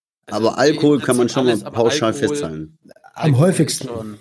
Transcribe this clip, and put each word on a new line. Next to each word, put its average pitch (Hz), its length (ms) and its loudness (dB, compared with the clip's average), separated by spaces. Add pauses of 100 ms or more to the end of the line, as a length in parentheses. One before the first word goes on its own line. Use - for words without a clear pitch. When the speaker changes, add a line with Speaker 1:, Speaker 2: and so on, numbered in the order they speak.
(260)
Speaker 1:
also 110 220 0
Speaker 2:
aber - 80 -2
Alkohol 147 400 2
Speaker 1:
im 120 60 -4
Speaker 2:
kann 123 140 2
man 123 100 2
Speaker 1:
Prinzip 117 80 -6
Speaker 2:
schon 131 100 0
mal 123 60 4
Speaker 1:
alles, 107 120 -4
aber - 140 -14
Speaker 2:
pauschal 117 360 0
Speaker 1:
Alkohol, - 160 -2
Speaker 2:
festhalten. 78 480 -8 (360)
Speaker 3:
Am - 120 -6
Speaker 1:
Alkohol 151 220 4
Speaker 3:
häufigsten. 170 400 0
Speaker 1:
schon, 110 340 -12